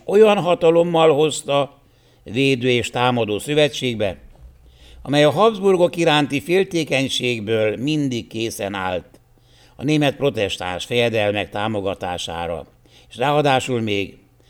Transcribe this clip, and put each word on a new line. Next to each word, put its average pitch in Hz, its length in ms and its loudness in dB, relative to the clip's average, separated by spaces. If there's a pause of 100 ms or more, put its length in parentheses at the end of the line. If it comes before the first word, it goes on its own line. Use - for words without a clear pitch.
olyan 208 340 6
hatalommal 170 720 4
hozta 143 680 0 (520)
védő 127 380 2
és 120 200 0
támadó 120 500 0
szövetségbe, 131 800 -2 (840)
amely 147 220 2
a 151 60 6
Habsburgok 190 640 2
iránti 147 460 0
féltékenységből 123 1400 -2
mindig 135 500 -2
készen 110 460 -6
állt 92 460 -6 (560)
a - 80 -14
német 147 320 0
protestáns 95 680 -4
fejedelmek 110 640 0
támogatására, 90 1200 -6 (420)
és - 80 -20
ráadásul 135 640 0
még 101 360 -4 (320)